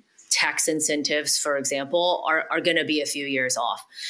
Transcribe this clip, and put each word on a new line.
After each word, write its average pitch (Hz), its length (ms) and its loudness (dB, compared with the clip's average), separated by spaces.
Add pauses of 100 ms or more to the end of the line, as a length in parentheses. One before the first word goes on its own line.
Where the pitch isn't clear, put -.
(300)
tax - 380 2
incentives, 151 680 0
for 143 200 0
example, 143 680 0
are, 160 280 2
are 165 80 0
gonna 165 240 2
be 151 160 0
a 139 40 -2
few 143 220 -4
years 131 300 0
off. 120 280 -2 (260)